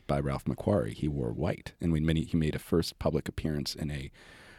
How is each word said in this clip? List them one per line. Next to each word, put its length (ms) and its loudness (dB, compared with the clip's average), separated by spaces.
by 120 2
Ralph 280 -2
McQuarrie, 480 0
he 140 -2
wore 240 0
white, 460 -4
and 140 2
when 140 4
many, 180 4
he 140 2
made 160 2
a 40 -4
first 400 0
public 300 0
appearance 460 -2
in 160 -4
a, 200 -6